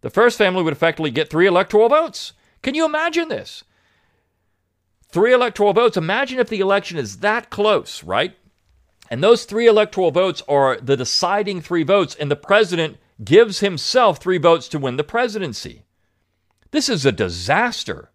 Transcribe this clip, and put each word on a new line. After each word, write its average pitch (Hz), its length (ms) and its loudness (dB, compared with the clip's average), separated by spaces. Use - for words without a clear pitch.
The - 100 -10
first 233 260 4
family 185 240 2
would 160 120 0
effectively 160 360 0
get 143 220 -2
three 170 160 4
electoral 196 420 4
votes. 302 440 0
Can 262 140 -4
you 320 100 2
imagine 320 440 -2
this? - 340 -12
Three 220 240 4
electoral 220 400 2
votes. 220 240 2
Imagine 240 400 -4
if 247 120 0
the 214 100 -6
election 190 400 -2
is 98 180 -8
that 214 320 -4
close, 202 540 -2
right? 110 340 -4
And 123 140 -4
those 226 220 2
three 226 200 -4
electoral 208 460 2
votes 180 360 -2
are 135 320 0
the 135 180 -2
deciding 185 640 -4
three 170 220 -4
votes, 180 300 0
and 143 160 -8
the 147 60 0
president 175 640 0
gives 196 380 4
himself 202 580 0
three 185 180 -2
votes 165 300 4
to 160 100 -8
win 131 200 -4
the 147 60 -4
presidency. 208 800 -6
This 285 180 -2
is 160 160 0
a 135 80 4
disaster. 104 1000 -4